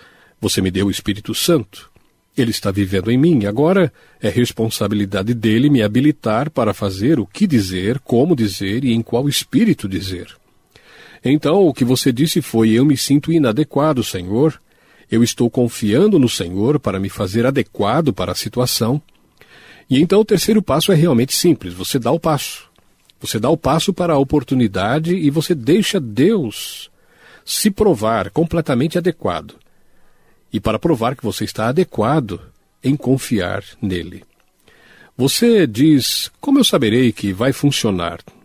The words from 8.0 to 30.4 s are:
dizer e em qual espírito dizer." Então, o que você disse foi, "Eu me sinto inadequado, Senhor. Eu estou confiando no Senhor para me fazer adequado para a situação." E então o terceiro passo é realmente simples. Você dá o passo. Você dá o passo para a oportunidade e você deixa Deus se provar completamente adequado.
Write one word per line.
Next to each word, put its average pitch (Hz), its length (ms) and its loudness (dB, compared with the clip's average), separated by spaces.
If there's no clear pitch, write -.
dizer 104 480 -4
e 123 80 0
em 113 100 0
qual 123 260 -2
espírito 180 600 0
dizer." 92 400 -8
Então, 151 420 2
o 143 80 2
que - 100 -2
você 127 280 2
disse 151 280 0
foi, 113 300 2
"Eu 117 140 4
me 147 120 4
sinto 143 360 0
inadequado, 139 720 0
Senhor. 104 560 -2
Eu 117 140 2
estou 117 260 0
confiando 127 720 2
no 123 80 4
Senhor 101 500 -2
para 95 220 -4
me 95 80 -4
fazer 104 360 -2
adequado 127 680 0
para 92 180 -6
a 90 60 -6
situação." 123 640 -2
E 131 100 4
então 190 200 4
o 226 40 2
terceiro 214 380 2
passo 160 300 0
é - 20 4
realmente 143 400 2
simples. 98 400 0
Você 95 240 -4
dá 120 140 -2
o 156 80 -2
passo. - 480 -4
Você - 200 -6
dá 123 100 0
o 170 60 2
passo 160 360 0
para 170 220 -2
a 143 40 2
oportunidade 135 1000 0
e 160 140 0
você 151 220 -2
deixa 170 460 0
Deus 135 920 -2
se - 280 -2
provar 110 580 0
completamente 156 640 -2
adequado. 98 600 -4